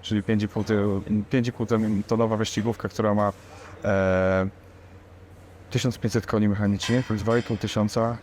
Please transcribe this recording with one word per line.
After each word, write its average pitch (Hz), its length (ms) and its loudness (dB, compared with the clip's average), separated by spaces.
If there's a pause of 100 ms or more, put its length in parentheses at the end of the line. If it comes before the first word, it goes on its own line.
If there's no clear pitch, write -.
Czyli 104 220 -2
pięć 107 200 2
i 107 40 -2
pół 107 160 -4
ty-, 101 220 2 (440)
pięć 123 180 0
i 123 40 -4
pół 120 140 -4
ton-, 107 420 0
tonowa 113 300 2
wyścigówka, 107 520 -2
która 107 240 0
ma, 101 200 2 (500)
e, 95 640 2 (1200)
tysiąc 123 260 0
pięćset 110 280 -2
koni 107 220 2
mechanicznych, 104 580 2
plus 107 160 -2
dwa 113 160 2
i 117 60 2
pół 110 140 -4
tysiąca 113 640 0